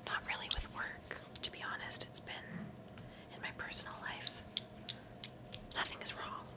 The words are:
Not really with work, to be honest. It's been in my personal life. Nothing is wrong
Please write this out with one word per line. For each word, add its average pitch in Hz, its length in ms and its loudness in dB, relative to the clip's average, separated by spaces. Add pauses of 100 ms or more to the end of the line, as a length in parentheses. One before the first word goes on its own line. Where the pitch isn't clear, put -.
Not - 220 2
really - 260 0
with - 220 2
work, - 460 -4 (200)
to - 100 2
be - 120 -8
honest. - 460 2
It's - 100 2
been - 280 -4 (880)
in - 60 -8
my - 160 0
personal - 440 6
life. - 420 -2 (1300)
Nothing - 260 4
is - 160 6
wrong - 280 -2 (120)